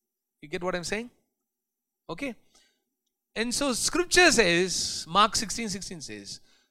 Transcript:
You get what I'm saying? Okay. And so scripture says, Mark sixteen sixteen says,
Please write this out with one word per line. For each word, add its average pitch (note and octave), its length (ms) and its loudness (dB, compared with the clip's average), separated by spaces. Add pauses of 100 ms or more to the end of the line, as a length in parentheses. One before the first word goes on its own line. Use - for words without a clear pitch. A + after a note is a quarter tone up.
(400)
You D3+ 100 -20
get F3+ 140 -8
what F3+ 120 -4
I'm F3 80 -6
saying? A3 260 -6 (1000)
Okay. A3 280 -8 (1000)
And A#3 160 -2
so C4+ 220 0
scripture F4 580 4
says, F3+ 800 2
Mark G3 260 4
sixteen A3+ 340 -4
sixteen F#3 300 -10
says, G#2 420 -14 (300)